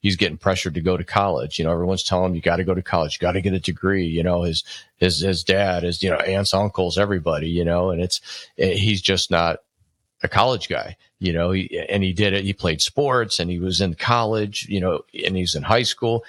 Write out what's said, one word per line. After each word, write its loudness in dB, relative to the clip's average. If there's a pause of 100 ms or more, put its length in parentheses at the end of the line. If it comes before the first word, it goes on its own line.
He's 2
getting 0
pressured -2
to -2
go 2
to -4
college. 0
You 0
know, 2
everyone's 0
telling 0
him, -2
You -4
gotta 2
go 0
to 0
college. -2
You -4
gotta 0
get 0
a 0
degree. 0
You 0
know, 2
his, -2 (340)
his, 2
his 0
dad, 2
his, -2
you 0
know, 2
aunts, 0
uncles, 0
everybody, 0
you 0
know, 2
and -2
it's, -2 (360)
eh, 2
he's 2
just 0
not 2 (640)
a -2
college 2
guy, -4 (220)
you 0
know, 2
he, -2
and 2
he 0
did 2
it. -2
He -2
played -2
sports 0
and -2
he -4
was -2
in 0
college, 0
you -2
know, 0 (240)
and 0
he's 0
in -4
high 2
school. -2